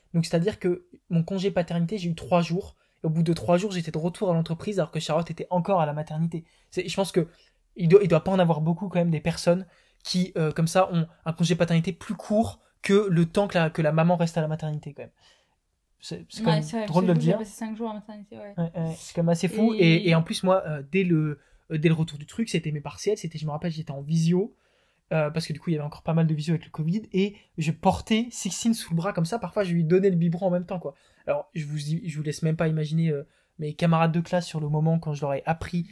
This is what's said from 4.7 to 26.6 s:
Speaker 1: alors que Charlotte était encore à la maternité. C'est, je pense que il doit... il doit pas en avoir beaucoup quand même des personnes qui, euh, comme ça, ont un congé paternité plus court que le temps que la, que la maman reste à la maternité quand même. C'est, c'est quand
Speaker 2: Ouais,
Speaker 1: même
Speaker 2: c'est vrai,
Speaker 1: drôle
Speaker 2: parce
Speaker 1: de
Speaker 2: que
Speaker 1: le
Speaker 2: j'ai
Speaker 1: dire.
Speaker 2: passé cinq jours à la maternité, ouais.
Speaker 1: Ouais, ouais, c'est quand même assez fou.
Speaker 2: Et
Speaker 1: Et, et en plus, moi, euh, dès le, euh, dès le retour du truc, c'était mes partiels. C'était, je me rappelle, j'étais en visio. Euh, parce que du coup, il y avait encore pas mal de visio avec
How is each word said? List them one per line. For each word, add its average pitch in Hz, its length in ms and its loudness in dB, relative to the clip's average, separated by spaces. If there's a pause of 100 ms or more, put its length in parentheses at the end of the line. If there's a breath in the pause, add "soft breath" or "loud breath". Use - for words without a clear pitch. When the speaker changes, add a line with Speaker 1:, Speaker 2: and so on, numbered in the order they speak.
Speaker 1:
alors 156 120 0
que 160 100 -6
Charlotte 165 300 -2
était - 200 -10
encore 180 300 2
à 151 60 2
la 147 80 -2
maternité. 160 500 -4 (260 soft breath)
C'est, 180 160 -6
je 170 80 -8
pense 190 160 -2
que 165 160 2 (500 soft breath)
il 170 120 2
doit... 196 140 12
il 180 60 2
doit 160 140 4
pas 190 100 -4
en 190 60 2
avoir 165 220 4
beaucoup 170 280 -2
quand 180 100 -4
même 170 120 2
des 151 100 0
personnes 175 460 0 (380 soft breath)
qui, 180 320 -2
euh, 156 160 0
comme 165 140 0
ça, 185 260 2
ont 165 140 2 (180 soft breath)
un 160 80 -4
congé 170 240 2
paternité 170 360 2
plus - 220 -10
court - 460 -2 (220 soft breath)
que 202 260 4
le 170 180 4
temps 202 220 0
que - 80 -2
la, 160 140 2
que - 100 -4
la 151 120 2
maman 165 240 4
reste 165 200 0
à 160 60 0
la 156 60 -2
maternité 151 440 -6
quand 123 120 -14
même. - 60 -18 (880 soft breath)
C'est, 170 280 -14
c'est 208 140 -12
quand 226 80 2
Speaker 2:
Ouais, 160 60 4
Speaker 1:
même 156 80 2
Speaker 2:
c'est 233 140 -6
vrai, 214 80 -4
Speaker 1:
drôle 185 200 2
Speaker 2:
parce - 20 2
Speaker 1:
de 175 40 6
Speaker 2:
que 160 60 4
Speaker 1:
le - 60 -2
Speaker 2:
j'ai 165 60 2
Speaker 1:
dire. 208 80 2
Speaker 2:
passé 214 140 -8
cinq 220 240 -10
jours 226 140 -8
à 214 40 -10
la 208 60 -12
maternité, 208 360 -18
ouais. 208 220 -16
Speaker 1:
Ouais, 165 160 -2
ouais, 165 220 -4
c'est - 180 -16
quand 170 80 0
même 165 80 2
assez 170 180 2
fou. 220 260 2
Speaker 2:
Et 214 40 -2
Speaker 1:
Et, 170 320 6
et 165 40 6
en 165 80 4
plus, 220 200 -6
moi, 190 240 4
euh, 151 240 -6
dès 190 140 2
le, 156 340 2 (320 soft breath)
euh, 160 80 -2
dès 160 100 2
le 160 60 4
retour 160 240 -2
du 151 80 -16
truc, - 220 -6
c'était 160 240 -4
mes 147 80 -6
partiels. 196 360 -4
C'était, 160 220 -8
je 156 80 -6
me 147 60 -6
rappelle, 160 200 -6
j'étais 156 200 -10
en 139 100 -10
visio. 165 520 0 (580)
Euh, 151 180 0
parce 160 160 -4
que 165 60 -6
du 143 80 -10
coup, - 100 -12
il 160 40 0
y - 20 -2
avait 147 80 -4
encore - 180 -12
pas 165 120 -2
mal 165 120 4
de 160 80 2
visio 151 200 -2
avec 151 100 -4